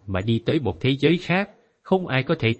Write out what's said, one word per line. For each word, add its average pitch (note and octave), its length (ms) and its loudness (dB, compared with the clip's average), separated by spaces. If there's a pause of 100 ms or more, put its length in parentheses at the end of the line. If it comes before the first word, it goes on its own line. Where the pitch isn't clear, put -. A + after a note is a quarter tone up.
mà F#2 140 -2
đi A2+ 180 0
tới D3+ 220 0
một G#2 200 -4
thế C3 100 2
giới C#3+ 280 2
khác. F#3 320 -2 (320)
Không F#3 240 0
ai C3 160 0
có E3 160 -2
thể A2+ 220 2